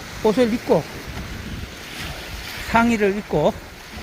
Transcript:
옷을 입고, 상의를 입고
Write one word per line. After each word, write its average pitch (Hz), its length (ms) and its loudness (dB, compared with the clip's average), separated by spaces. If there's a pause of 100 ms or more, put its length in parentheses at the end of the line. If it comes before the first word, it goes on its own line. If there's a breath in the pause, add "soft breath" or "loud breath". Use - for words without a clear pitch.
(240)
옷을 220 300 6
입고, 220 280 4 (1900)
상의를 226 480 6
입고 185 340 2 (500)